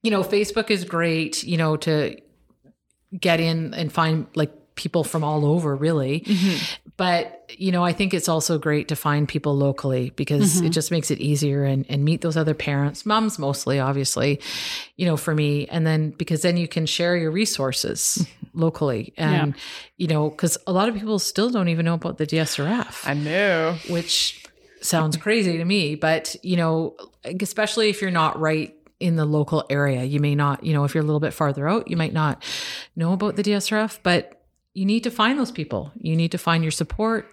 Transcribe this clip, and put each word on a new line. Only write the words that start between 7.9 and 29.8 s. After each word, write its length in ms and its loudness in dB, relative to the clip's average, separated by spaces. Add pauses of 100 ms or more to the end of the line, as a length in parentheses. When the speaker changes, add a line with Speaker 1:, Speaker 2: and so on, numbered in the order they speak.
Speaker 1:
think 200 0
it's 160 0
also 280 2
great 320 0
to 60 0
find 320 2
people 280 0
locally 600 0
because 420 2
Speaker 3:
Mm-hmm. 100 2
Speaker 1:
it 20 4
just 220 0
makes 200 0
it 80 0
easier 440 2
and, 260 2
and 140 0
meet 180 2
those 160 0
other 160 2
parents, 520 -2
moms 340 2
mostly, 400 0
obviously, 600 0 (580)
you 80 -2
know, 120 2
for 160 -2
me. 340 0
And 180 -2
then, 260 2
because 300 -2
then 160 2
you 100 0
can 180 -2
share 320 0
your 140 0
resources 880 -2
Speaker 3:
Mm-hmm. 400 -6
Speaker 1:
locally. 580 -2
Speaker 3:
Yeah. 260 2
Speaker 1:
And, 120 -2 (420)
you 100 -2
know, 240 2
'cause 260 0 (100)
a 60 -2
lot 160 2
of 60 -2
people 240 -2
still 300 0
don't 200 2
even 160 0
know 100 2
about 220 -6
the 80 0
D 140 0
S 200 -2
R 80 -2
F. 400 -4
Speaker 2:
I 60 -2
know. 640 0 (120)
Speaker 1:
Which 540 -2 (360)
sounds 380 0
crazy 400 0
to 80 -2
me, 300 2
but, 480 0
you 120 0
know, 400 0 (300)
like, 160 -6
especially 480 0
if 100 -2
you're 120 -2
not 280 2
right 360 0 (240)
in 160 2
the 100 2
local 460 2
area, 320 2